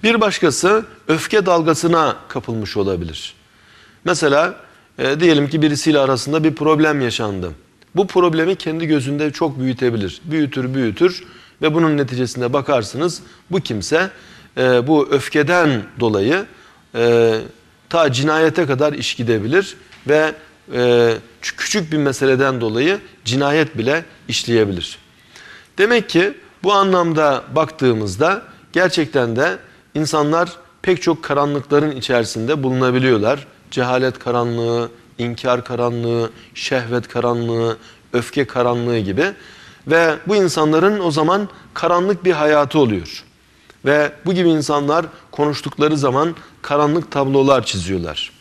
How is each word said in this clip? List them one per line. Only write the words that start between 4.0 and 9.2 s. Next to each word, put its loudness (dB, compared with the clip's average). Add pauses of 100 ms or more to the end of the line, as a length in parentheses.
Mesela, 2 (420)
e, -2
diyelim 4
ki -2
birisiyle 2
arasında 0
bir 2
problem 2
yaşandı. -4 (460)
Bu 2
problemi 2
kendi -6
gözünde 0